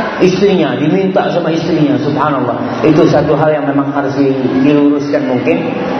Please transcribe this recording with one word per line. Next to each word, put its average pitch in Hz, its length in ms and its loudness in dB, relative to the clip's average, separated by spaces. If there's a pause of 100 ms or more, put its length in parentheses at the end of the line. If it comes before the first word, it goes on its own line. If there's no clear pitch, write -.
(220)
istrinya, 180 560 2
diminta 175 560 0
sama 165 160 -2
istrinya, 160 480 0
subhanallah. 139 880 -2
Itu 156 240 4
satu 151 240 2
hal 151 240 2
yang 143 80 -6
memang 139 240 -2
harus 139 240 -4
di-, 135 240 0 (240)
diluruskan 143 640 2
mungkin - 480 -2 (260)